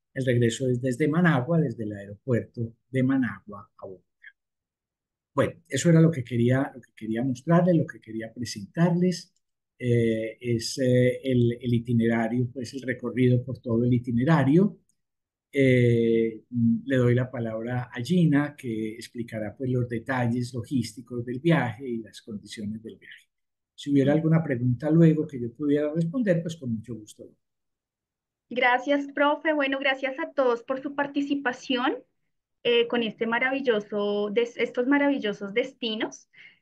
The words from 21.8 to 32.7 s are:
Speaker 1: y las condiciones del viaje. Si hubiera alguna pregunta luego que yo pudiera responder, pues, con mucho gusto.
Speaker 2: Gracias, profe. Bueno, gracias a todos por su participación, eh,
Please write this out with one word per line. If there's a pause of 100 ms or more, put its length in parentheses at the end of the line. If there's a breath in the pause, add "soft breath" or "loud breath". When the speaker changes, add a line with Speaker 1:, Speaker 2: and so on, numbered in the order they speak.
Speaker 1:
y
las
condiciones
del
viaje. (460)
Si
hubiera
alguna
pregunta
luego
que
yo
pudiera
responder,
pues,
con
mucho
gusto. (1300)
Speaker 2:
Gracias,
profe.
Bueno,
gracias
a
todos
por
su
participación, (680)
eh,